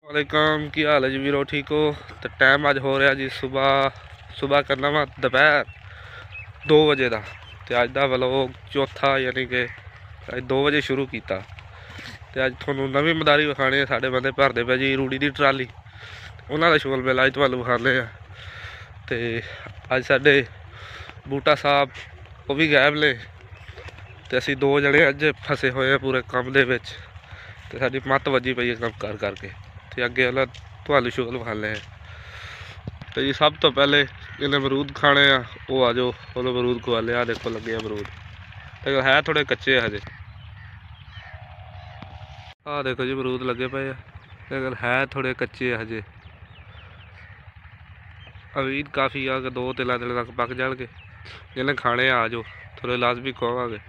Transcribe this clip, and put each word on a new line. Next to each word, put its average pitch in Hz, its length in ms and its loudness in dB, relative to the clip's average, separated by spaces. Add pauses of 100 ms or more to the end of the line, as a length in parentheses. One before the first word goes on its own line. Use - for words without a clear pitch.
ਵਾਲੇਕੁਮ, 151 600 2
ਕੀ 151 160 -2
ਹਾਲ 147 200 4
ਹੈ 131 40 2
ਜੀ 135 80 -2
ਵੀਰੋ, 139 260 0
ਠੀਕ 143 280 -4
ਹੋ? 151 240 2 (260)
ਤੇ - 80 -8 (100)
ਟਾਈਮ 143 300 6
ਅੱਜ 139 100 4
ਹੋ 135 200 0
ਰਿਹਾ 135 140 6
ਜੀ 135 160 -2
ਸੁਬਾਹ, 135 600 2 (460)
ਸੁਬਾਹ 143 280 2
ਕਰਨਾ 135 260 0
ਵਾ 147 140 2 (160)
ਦੁਪਹਿਰ 135 460 4 (1000)
ਦੋ 151 200 8
ਵਜੇ 131 220 2
ਦਾ। 110 120 -2 (460)
ਤੇ 120 160 4
ਅੱਜ 123 80 0
ਦਾ 135 140 2
ਵਲੌਗ 127 460 2 (200)
ਚੌਥਾ, 139 460 2
ਯਾਨੀ 127 280 -2
ਕਿ 123 200 -2 (640)
ਅੱਜ 123 140 -6
ਦੋ 131 220 2
ਵਜੇ 147 160 4
ਸ਼ੁਰੂ 135 240 -2
ਕੀਤਾ। 107 360 -6 (920)
ਤੇ 131 120 0
ਅੱਜ 127 140 -2
ਤੁਹਾਨੂੰ 135 320 -2
ਨਵੀਂ 151 240 2
ਮਦਾਰੀ 151 300 4
ਵਿਖਾਉਣੀ 135 340 0
ਹੈ। 139 60 2
ਸਾਡੇ 131 240 -2
ਬੰਦੇ 127 220 0
ਭਰਦੇ 123 320 2
ਪਏ 127 140 2
ਜੀ 135 180 0
ਰੂੜੀ 131 220 -2
ਦੀ 143 120 0
ਟਰਾਲੀ, 135 380 2 (840)
ਉਹਨਾਂ 160 220 4
ਦਾ 151 60 6
ਸ਼ੁਗਰ 135 240 0
ਮਿਲ 131 240 4
ਅੱਜ 135 80 2
ਤੁਹਾਨੂੰ 131 260 2
ਵਿਖਾਉਂਦੇ 123 400 2
ਆ। 117 80 -4 (1000)
ਤੇ 117 340 -4 (540)
ਅੱਜ 127 100 0
ਸਾਡੇ 139 400 6 (800)
ਬੂਟਾ 139 280 2
ਸਾਹਿਬ 143 340 2 (600)
ਉਹ 139 60 0
ਵੀ 151 180 2
ਗਾਇਬ 143 220 6
ਨੇ, 151 180 2 (1160)
ਤੇ 127 80 0
ਅਸੀਂ 139 200 0
ਦੋ 139 220 4
ਜਣੇ 143 300 6
ਅੱਜ 143 160 -2 (180)
ਫਸੇ 135 260 0
ਹੋਏ 131 240 2
ਆ 139 40 4
ਪੂਰੇ 131 320 0
ਕੰਮ 127 220 -2
ਦੇ 135 120 6
ਵਿੱਚ, 123 340 -2 (720)
ਤੇ 127 80 -10
ਸਾਡੀ 131 280 -2
ਮੱਤ 135 220 2
ਵੱਜੀ 131 240 0
ਪਈ 120 160 -2
ਹੈ 117 60 -2
ਕੰਮ 113 240 -6
ਕਰ 104 180 -8
ਕਰਕੇ। 101 340 -6 (440)
ਤੇ 123 100 -2
ਅੱਗੇ 123 200 2
ਵਾਲਾ 127 200 2 (400)
ਤੁਹਾਨੂੰ 127 260 2
ਸ਼ੁਗਰ 123 260 -4
ਵਿਖਾਉਂਦੇ 107 340 -6
ਆ। 107 40 -6 (1400)
ਤੇ 131 100 -2
ਜੀ 139 80 0
ਸਭ 151 280 4
ਤੋਂ 151 100 6
ਪਹਿਲੇ 143 320 4 (360)
ਜਿਹਨੇ 143 180 0
ਅਮਰੂਦ 139 380 0
ਖਾਣੇ 143 360 6
ਆ 131 120 4 (260)
ਉਹ 131 160 4
ਆ 117 80 4
ਜਾਓ, 123 200 0 (220)
ਉਹਨੂੰ 127 180 -2
ਅਮਰੂਦ 123 300 0
ਖਵਾ 117 160 0
ਲਿਆ। 117 200 -2
ਆਹ 120 60 2
ਦੇਖੋ 113 240 -4
ਲੱਗੇ 113 240 -6
ਆ 113 40 -4
ਅਮਰੂਦ, 107 260 -6 (800)
ਤੇ 139 180 2
ਹੈ 135 200 6
ਥੋੜ੍ਹੇ 151 220 0
ਕੱਚੇ 131 340 2
ਆ 117 80 2
ਹਜੇ। 104 140 -4 (2750)
ਆਹ 147 160 -4
ਦੇਖੋ 127 220 -2
ਜੀ 131 80 -2
ਅਮਰੂਦ 127 300 -2
ਲੱਗੇ 127 240 -2
ਪਏ 135 220 -4
ਆ, 131 60 -10 (560)
ਲੇਕਿਨ 131 320 -4
ਹੈ 127 220 2
ਥੋੜ੍ਹੇ 131 280 -4
ਕੱਚੇ 123 400 -2
ਆ 113 80 -4
ਹਜੇ। 110 200 -8 (2500)
ਉਮੀਦ 139 320 -4
ਕਾਫੀ 135 380 -2
ਆ 131 140 -2
ਕਿ 131 80 -6
ਦੋ 127 240 -6
ਤਿੰਨ 123 260 -2
ਦਿਨ 123 160 -6
ਤੱਕ 120 200 -4
ਪੱਕ 120 180 -2
ਜਾਣਗੇ। 127 340 -4 (680)
ਜਿਹਨੇ 135 180 0
ਖਾਣੇ 127 360 2
ਆ, 123 100 4
ਆ 113 80 0
ਜਾਓ, 113 160 -6 (340)
ਥੋੜ੍ਹੇ 123 200 -4
ਲਾਜ਼ਮੀ 123 340 0
ਖਵਾਵਾਂਗੇ। 120 580 -4